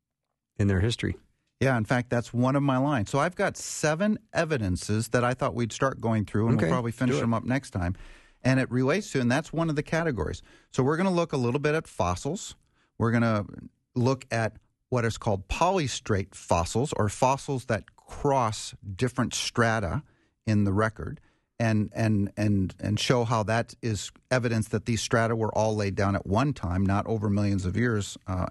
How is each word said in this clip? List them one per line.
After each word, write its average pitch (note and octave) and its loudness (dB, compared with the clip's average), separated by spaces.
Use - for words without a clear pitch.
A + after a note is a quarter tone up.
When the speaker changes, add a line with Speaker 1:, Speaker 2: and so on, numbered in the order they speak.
Speaker 1:
in G2+ 4
their F#2+ 4
history. A2+ 0
Speaker 2:
Yeah, B2+ 2
in A2 0
fact, B2 -2
that's A#2+ -2
one B2+ 2
of C#3 2
my C#3 2
lines. C3 0
So C#3 0
I've E3 0
got F#3+ -2
seven E3+ 0
evidences A2 0
that B2 2
I B2 2
thought A#2+ -2
we'd A#2 -2
start - -2
going A2 0
through, G#2+ 0
and C#3 4
Speaker 1:
Okay, E3+ 2
Speaker 2:
we'll C#3 2
probably A#2+ -2
finish B2+ 0
Speaker 1:
do D3 0
it. - 0
Speaker 2:
them A#2 2
up A2 -4
next C3+ -2
time. F2+ -4
And C3 4
it B2+ -2
relates C3 0
to, C3+ 0
and A#2+ 4
that's D3+ 0
one E3 0
of C#3+ 0
the D3 -2
categories. D3+ -2
So C3 0
we're D3 2
gonna F#3+ 2
look E3+ 0
a D3+ -2
little B2 0
bit D3+ 2
at E3 -4
fossils. F#2 -4
We're A2+ 2
gonna A2+ 2
look C3 0
at A2+ -2
what A#2+ 0
is A2+ -2
called G2 -2
polystrate D3+ 0
fossils, G2+ 0
or G#2+ 2
fossils C3+ 0
that G#2+ -2
cross - -2
different B2 -2
strata A2+ 0
in G#2 4
the G2 2
record, A2 -2
and, A2 0
and, G#2+ 2
and, G2+ 0
and G2 -2
show B2 2
how A2 0
that A2+ -2
is A2 -4
evidence A#2 0
that G#2 -2
these A#2 0
strata A2+ 2
were A2 -2
all G#2+ 2
laid G2+ -2
down G2 0
at - -4
one B2+ 2
time, F2+ -2
not G2 2
over G#2+ -2
millions G2+ 2
of F2+ -2
years, A2 0
uh, F#2 -2